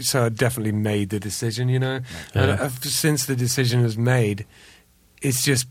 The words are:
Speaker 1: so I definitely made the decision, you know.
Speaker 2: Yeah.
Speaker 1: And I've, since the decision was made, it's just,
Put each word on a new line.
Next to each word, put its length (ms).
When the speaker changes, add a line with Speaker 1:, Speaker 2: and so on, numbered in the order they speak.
Speaker 1:
so 240
I 40
definitely 420
made 380
the 100
decision, 500
you 100
know. 200
Speaker 2:
Yeah. 60
Speaker 1:
And 100
I've, 220
since 440
the 80
decision 480
was 140
made, 480
it's 220
just, 280